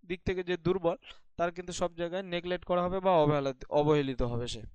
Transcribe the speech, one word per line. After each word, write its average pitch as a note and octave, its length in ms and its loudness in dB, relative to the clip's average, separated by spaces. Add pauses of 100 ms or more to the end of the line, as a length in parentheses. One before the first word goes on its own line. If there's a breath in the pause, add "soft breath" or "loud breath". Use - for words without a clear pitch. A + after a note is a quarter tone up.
দিক F3+ 180 -8
থেকে F#3 200 -2
যে F3 120 -2
দুর্বল, E3+ 400 0 (400 loud breath)
তার E3+ 160 0
কিন্তু F3 200 -12
সব E3+ 240 -4
জায়গায় E3+ 260 -4
নেগলেক্ট F3 420 -4
করা F3 180 2
হবে F3+ 180 -2
বা F#3 100 2
অবহেলা, D3 440 4 (160)
অবহেলিত D3 520 2
হবে A#2+ 260 -2
সে। A2 140 -10 (120)